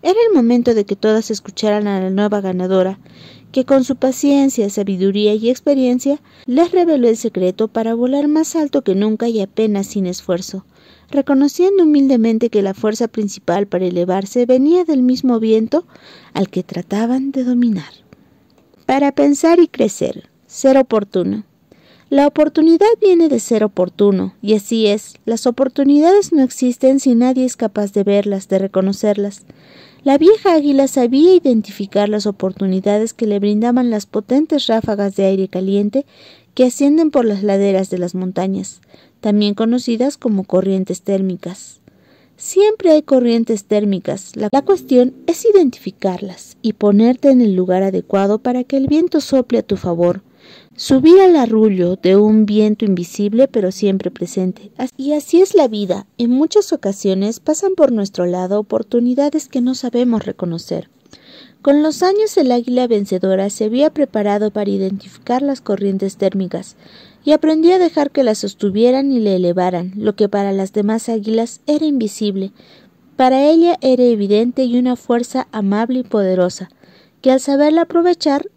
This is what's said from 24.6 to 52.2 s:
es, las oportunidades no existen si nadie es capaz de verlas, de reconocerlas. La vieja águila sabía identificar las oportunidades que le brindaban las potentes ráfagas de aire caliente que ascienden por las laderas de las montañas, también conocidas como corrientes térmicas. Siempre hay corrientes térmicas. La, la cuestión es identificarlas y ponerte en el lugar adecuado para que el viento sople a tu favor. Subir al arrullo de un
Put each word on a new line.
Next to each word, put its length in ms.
es, 280
las 220
oportunidades 840
no 120
existen 580
si 140
nadie 320
es 100
capaz 380
de 100
verlas, 440
de 100
reconocerlas. 880
La 140
vieja 340
águila 340
sabía 480
identificar 760
las 160
oportunidades 880
que 120
le 120
brindaban 500
las 160
potentes 600
ráfagas 500
de 80
aire 240
caliente 560
que 140
ascienden 440
por 140
las 180
laderas 460
de 80
las 180
montañas, 680
también 340
conocidas 640
como 260
corrientes 560
térmicas. 800
Siempre 540
hay 100
corrientes 640
térmicas. 720
La, 160
la 80
cuestión 540
es 200
identificarlas 1120
y 140
ponerte 560
en 100
el 160
lugar 260
adecuado 580
para 220
que 140
el 120
viento 340
sople 360
a 40
tu 160
favor. 440
Subir 440
al 160
arrullo 600
de 200
un 300